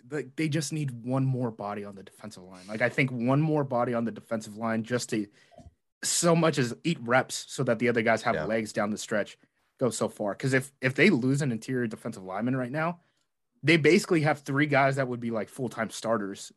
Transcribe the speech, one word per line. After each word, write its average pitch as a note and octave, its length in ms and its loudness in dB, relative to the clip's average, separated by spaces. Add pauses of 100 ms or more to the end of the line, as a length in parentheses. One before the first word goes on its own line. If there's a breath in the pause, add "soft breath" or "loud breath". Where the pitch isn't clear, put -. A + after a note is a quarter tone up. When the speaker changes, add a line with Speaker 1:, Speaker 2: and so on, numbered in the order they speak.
(120)
Speaker 1:
like, C3 240 -8
they D#3+ 140 0
just D3+ 240 -2
need D3 180 -2 (140)
one C3 180 0
more B2 280 0
body G#2 340 -8
on G2+ 100 -14
the F#2+ 80 -18
defensive G2+ 400 -16
line. F#2 240 -20
Like, A2 140 -6
I B2 80 4
think C3 220 0
one B2+ 280 2
more D3+ 240 2
body B2 300 0
on A#2 100 0
the A2+ 80 -2
defensive G#2+ 460 -8
line A2+ 260 -2
just A#2+ 280 -2
to G#2+ 140 -2 (800 loud breath)
so E3+ 320 4
much D#3+ 220 4
as A#2+ 160 0 (100)
eat E3 160 0
reps B2 480 0
so - 160 -6
that A#2+ 160 0
the A#2+ 80 2
other A#2 140 2
guys A2 220 2
have A2+ 120 0
Speaker 2:
Yeah. D#2 80 -2
Speaker 1:
legs A2 300 -2
down G#2+ 160 -2
the G#2 80 -4
stretch, - 400 -4 (420)
go B2+ 100 2
so G#2+ 200 -2
far. G#2 260 -4
'Cause C3+ 160 -2
if, C3 300 0
if B2+ 140 0
they E3 140 6
lose C3+ 320 2
an C3 120 0
interior A#2+ 340 -2
defensive G#2+ 360 -10
lineman G#2+ 340 -2
right B2 140 -4
now, D#3+ 280 -4 (640)
they D3+ 140 6
basically E3 440 6
have C#3+ 180 2
three C#3+ 260 0
guys C#3 320 4
that C3+ 100 0
would B2 140 -6
be, A#2 100 -4
like, G#2+ 160 -2
full-time A2+ 440 -4
starters G#2 640 -4